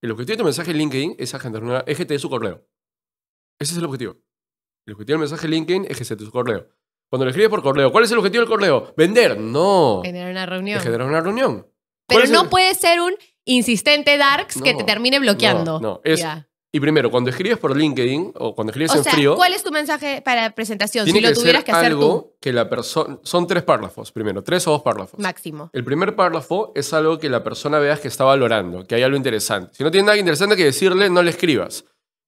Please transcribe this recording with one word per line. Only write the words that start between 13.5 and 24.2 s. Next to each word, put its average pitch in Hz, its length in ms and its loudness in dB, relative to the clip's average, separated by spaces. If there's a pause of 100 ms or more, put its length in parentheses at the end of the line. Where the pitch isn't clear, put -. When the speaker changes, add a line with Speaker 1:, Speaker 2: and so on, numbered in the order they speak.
Speaker 2:
darks 285 440 0
que 254 120 2
te - 80 -6
Speaker 1:
No, - 40 -6
Speaker 2:
termine 240 320 0
Speaker 1:
no, 285 60 0
Speaker 2:
bloqueando. 196 560 0
Speaker 1:
no. 104 240 -6
Es, 160 160 2
Speaker 2:
Ya. 160 280 -8 (260)
Speaker 1:
y 147 60 0
primero, 139 320 2
cuando 123 180 0
escribes 185 280 -2
por 135 180 -2
LinkedIn 143 600 0
o 113 200 -6
cuando 110 160 -4
escribes 160 220 -2
Speaker 2:
O 294 40 4
Speaker 1:
en - 60 2
Speaker 2:
sea, 294 100 2
Speaker 1:
frío 143 220 4
Speaker 2:
¿cuál 359 180 4
es 392 100 -6
tu 381 80 -6
mensaje 294 520 -4
para 233 320 -2
presentación? 214 500 -4
Speaker 1:
Tiene 185 140 4
Speaker 2:
Si 220 40 2
lo 233 60 4
Speaker 1:
que 226 60 4
Speaker 2:
tuvieras 240 260 4
Speaker 1:
ser - 40 -8
Speaker 2:
que - 80 -4
hacer 170 140 4
Speaker 1:
algo 160 340 2 (100)
Speaker 2:
tú. - 100 -20
Speaker 1:
que 131 120 -2
la 117 160 0
perso-, 123 540 -4
son 175 240 0
tres 175 160 0
párrafos 110 480 -2
primero, 101 320 -6